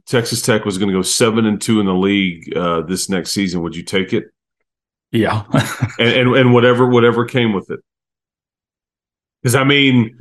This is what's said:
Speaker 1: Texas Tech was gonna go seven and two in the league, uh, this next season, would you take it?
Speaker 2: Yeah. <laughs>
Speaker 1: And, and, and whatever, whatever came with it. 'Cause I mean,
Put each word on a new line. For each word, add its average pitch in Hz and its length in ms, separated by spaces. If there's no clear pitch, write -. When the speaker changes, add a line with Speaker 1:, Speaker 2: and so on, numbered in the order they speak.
Speaker 1:
Texas 117 360
Tech 110 220
was 98 140
gonna 101 140
go 92 100
seven 110 440
and 104 140
two 113 180
in 104 80
the 95 80
league, 92 640
uh, 85 260
this 90 260
next 92 220
season, 90 320
would 82 140
you 87 80
take 95 280
it? 95 120
Speaker 2:
Yeah. 110 360
<laughs> - 40
Speaker 1:
And, 117 100
and, 123 280
and 123 160
whatever, 123 360
whatever 120 360
came 120 280
with 95 180
it. 69 80
'Cause 123 100
I 139 80
mean, 135 580